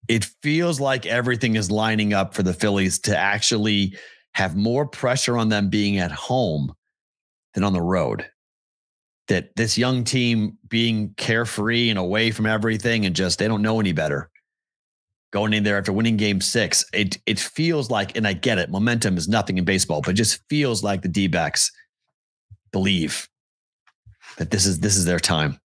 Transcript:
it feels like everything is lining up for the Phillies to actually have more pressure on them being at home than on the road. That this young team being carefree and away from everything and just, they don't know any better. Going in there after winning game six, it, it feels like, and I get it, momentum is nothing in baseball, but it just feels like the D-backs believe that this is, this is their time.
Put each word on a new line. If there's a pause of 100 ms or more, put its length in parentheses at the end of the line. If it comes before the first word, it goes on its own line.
it (140)
feels
like
everything
is
lining
up
for
the
Phillies
to
actually (360)
have
more
pressure
on
them
being
at
home (840)
than
on
the
road. (1000)
That
this
young
team (100)
being
carefree
and
away
from
everything
and
just,
they
don't
know
any
better. (1040)
Going
in
there
after
winning
game
six,
it,
it
feels
like,
and
I
get
it,
momentum
is
nothing
in
baseball,
but
it
just
feels
like
the
D-backs (1000)
believe (1120)
that
this
is,
this
is
their
time.